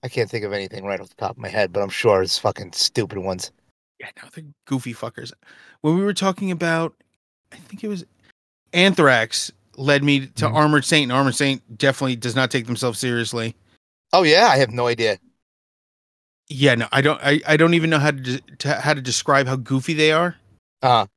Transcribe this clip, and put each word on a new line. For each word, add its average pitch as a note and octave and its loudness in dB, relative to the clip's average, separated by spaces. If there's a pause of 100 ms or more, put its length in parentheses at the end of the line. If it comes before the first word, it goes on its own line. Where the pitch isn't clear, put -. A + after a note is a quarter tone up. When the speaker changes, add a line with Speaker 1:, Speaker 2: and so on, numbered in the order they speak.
Speaker 1:
I C3 -10
can't A#2 -2
think A2 -6
of G2 -6
anything G2 -8
right G2 -6
off F#2+ -18
the - -20
top G2 -6
of - -16
my A2 -12
head, F#2+ 0
but G2+ -2
I'm G2 -4
sure F#2+ 2
it's F2 -4
fucking G2+ -4
stupid - -4
ones. F#2 -8 (500)
Speaker 2:
Yeah, - -18 (120)
no, - -20
they're D#3+ -18 (220)
goofy B2+ -6
fuckers. A#2+ -12 (500)
When D#3 2
we G3 0
were G3+ -2
talking F#3+ -2
about, E3 -2 (580)
I - -20
think - -18
it G#3+ -6
was G3 -8 (680)
Anthrax, D#3 4 (260)
led C#3 2
me C#3 2
to - -4
Speaker 1:
Mm-hmm. C3 0
Speaker 2:
Armored D3+ 4
Saint, D3+ 2
and B2 -4
Armored C3 2
Saint C3+ -2
definitely C3 0
does A#2 -6
not C3 0
take A#2+ -4
themselves A#2+ -4
seriously. A#2 -4 (560)
Speaker 1:
Oh, F#3 6
yeah? F3 6
I C3+ 4
have B2+ 2
no B2 -2
idea. A2+ 0 (1300)
Speaker 2:
Yeah, C3+ 2
no, A#2 -2
I C#3 2
don't, D3 0
I, C#3+ 2
I D#3 4
don't E3 4
even E3 2
know D#3 2
how D3 2
to C#3 -8
de-, B2+ -6 (180)
to, C#3+ -4
how D3 -2
to C#3 -6
describe C3 0
how C3 -2
goofy C3 -4
they D#3 2
are. E3+ 0 (460)
Speaker 1:
Uh-huh. A#2+ 4 (100)